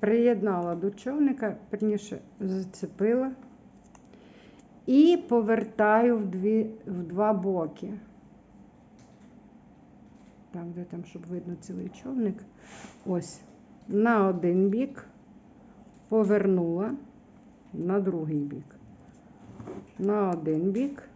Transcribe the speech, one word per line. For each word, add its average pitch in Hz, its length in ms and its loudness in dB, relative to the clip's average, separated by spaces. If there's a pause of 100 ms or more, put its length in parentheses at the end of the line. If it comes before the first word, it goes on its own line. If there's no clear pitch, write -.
Приєднала 208 720 2
до 180 160 -2
човника, 254 640 0 (140)
верніше, 208 480 -2 (220)
зацепила. 196 920 -2 (1600)
І 320 420 6
повертаю 226 920 4
в 208 80 -2
дві, 214 440 0 (160)
в 180 160 -6
два 185 300 0
боки. 185 600 -4 (2500)
Так, 170 140 -12
де 175 200 -10
там, 175 200 -12
щоб 170 220 -16
видно 175 340 -8
цілий 185 280 -10
човник? 240 560 -4 (640)
Ось. 180 340 -4 (480)
На 214 380 4
один 180 420 2
бік. 240 360 -4 (1040)
Повернула. 202 840 2 (800)
На 180 280 0
другий 160 380 -2
бік. 143 380 -8 (1200)
На 202 320 0
один 160 400 0
бік. 262 320 -4 (140)